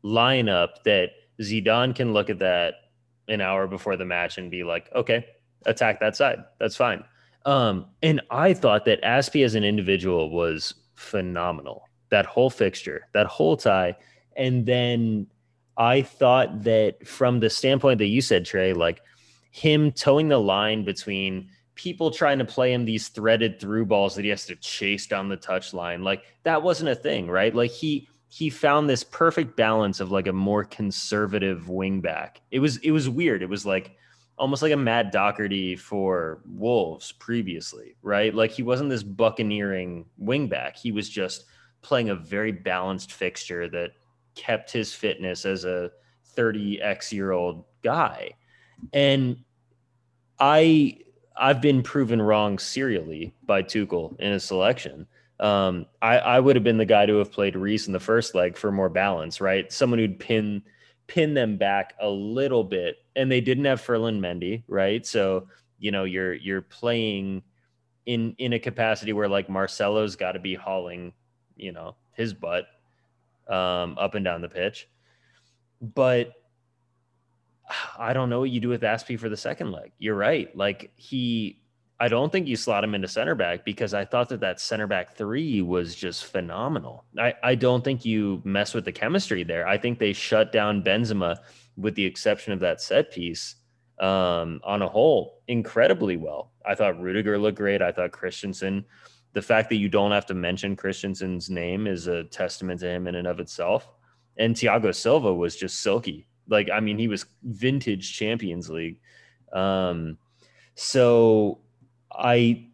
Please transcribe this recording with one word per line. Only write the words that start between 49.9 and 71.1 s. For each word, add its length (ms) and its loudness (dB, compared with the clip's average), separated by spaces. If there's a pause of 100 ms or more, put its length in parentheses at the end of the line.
I, 600 6 (380)
I've 240 4
been 220 6
proven 400 0
wrong 360 4
serially 760 -4 (100)
by 200 2
Tuchel 560 -4
in 120 -2
his 120 -4
selection. 600 -2 (340)
Um, 460 2 (140)
I, 180 4
I 220 4
would 160 6
have 80 2
been 140 4
the 60 4
guy 200 6
to 140 4
have 140 0
played 240 -2
Reece 320 -2
in 40 -4
the 80 -2
first 340 0
leg 220 0
for 140 -4
more 180 0
balance, 520 -2
right? 320 0
Someone 260 2
who'd 220 0
pin, 420 -2 (460)
pin 260 0
them 220 0
back 440 0
a 80 -2
little 560 0
bit. 340 -4 (180)
And 140 0
they 100 4
didn't 240 0
have 160 2
Ferland 420 -2
Mendy, 460 -6
right? 360 0
So, 440 -2 (300)
you 120 -4
know, 140 -2
you're, 280 -4
you're 300 -6
playing 800 -4 (640)
in, 320 -2
in 140 -4
a 80 -2
capacity 520 -2
where, 160 0
like, 220 0
Marcelo's 680 -2
gotta 220 -6
be 160 -8
hauling, 580 -8 (420)